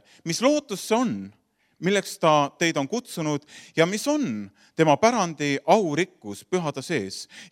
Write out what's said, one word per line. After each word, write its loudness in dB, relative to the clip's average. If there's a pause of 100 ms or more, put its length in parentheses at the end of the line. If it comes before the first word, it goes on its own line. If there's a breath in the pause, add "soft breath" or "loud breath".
(240 soft breath)
mis -4
lootus 0
see 2
on, 0 (640)
milleks -2
ta 4
teid 0
on -4
kutsunud -4 (340 loud breath)
ja 6
mis -4
on -2 (280 soft breath)
tema 6
pärandi 0
aurikkus 0
pühade -4
sees -6 (260 loud breath)